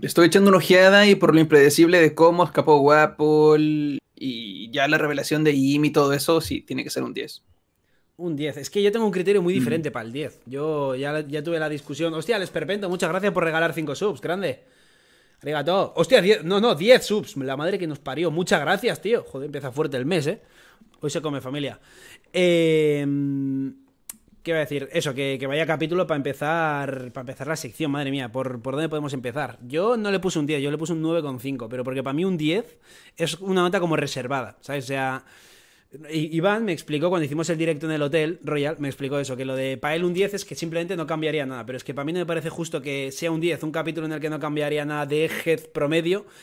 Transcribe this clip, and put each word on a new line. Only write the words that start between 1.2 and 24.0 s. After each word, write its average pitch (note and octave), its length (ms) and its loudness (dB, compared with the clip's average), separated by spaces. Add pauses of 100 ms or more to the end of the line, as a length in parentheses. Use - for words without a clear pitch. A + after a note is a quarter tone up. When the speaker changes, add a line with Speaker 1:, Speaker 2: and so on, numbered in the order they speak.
Speaker 1:
lo D#3+ 60 8
impredecible D#3 600 8
de D3 140 4
cómo E3+ 280 6
escapó D3 360 4
Wapol D3+ 1200 4 (160)
y A#2 560 -10
ya C#3 160 0
la D#3 100 2
revelación D3+ 460 0
de D3+ 100 4
Im C#3 320 4
y C#3+ 60 2
todo C#3+ 220 4
eso, D#3+ 280 2
sí, - 200 -6
tiene C3 220 -8
que D3+ 60 -10
ser - 140 -4
un A#2+ 100 -8
diez. A#2 300 -12 (720)
Speaker 2:
Un E3+ 180 -6
diez. C#3+ 220 -6
Es C3+ 120 -12
que G3+ 120 -2
yo G3+ 100 4
tengo A3+ 140 0
un G3+ 60 2
criterio F#3 300 2
muy F3 120 0
Speaker 1:
Mm. - 60 0
Speaker 2:
diferente D#3+ 320 -2
para A#2 140 -8
el A2+ 80 -12
diez. C#3+ 320 -10
Yo C#3 500 -4
ya, D3 320 -4
ya D3 160 -6
tuve E3 160 -2
la D#3 100 -2
discusión. D3+ 440 -4
Hostia, D#3+ 240 -2
el F#3+ 60 -2
Esperpento, F3+ 460 -6
muchas F3+ 200 -2
gracias F#3+ 240 -2
por F3 100 0
regalar D#3+ 300 0
cinco D3 220 -4
subs. F#3+ 260 -4
Grande. E3 420 -4 (800)
Arigato. D3+ 540 0
Hostia, F3 260 6
diez, F#3+ 220 4
no, F#3+ 160 0
no, A3 160 2
diez G3+ 280 6
subs. G#3 340 -4
La C3+ 200 -4
madre F3+ 220 -2
que E3+ 80 -6
nos C#3+ 100 -8
parió. D3+ 320 -4
Muchas E3+ 320 0
gracias, F#3 400 -2
tío. G#3+ 220 0
Joder, C#3 240 -12
empieza C#3 240 -8
fuerte C#3 260 -4
el B2+ 80 -2
mes, D#3 220 0
¿eh? G#3 140 -6 (580)
Hoy D3+ 100 -4
se E3 100 -4
come, C#3+ 220 -6
familia. B2+ 380 -8 (520)
Em, C#3+ 1400 2 (680)